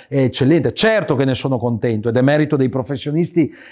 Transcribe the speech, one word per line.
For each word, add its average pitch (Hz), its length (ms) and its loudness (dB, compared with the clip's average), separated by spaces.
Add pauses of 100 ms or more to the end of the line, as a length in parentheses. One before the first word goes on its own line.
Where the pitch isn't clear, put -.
è 139 100 -2
eccellente." 131 540 2
Certo 214 420 0
che 135 100 0
ne 131 100 0
sono 135 220 -2
contento 117 520 -2
ed 117 80 0
è 127 60 2
merito 147 340 2
dei 131 120 2
professionisti 147 840 -2 (180)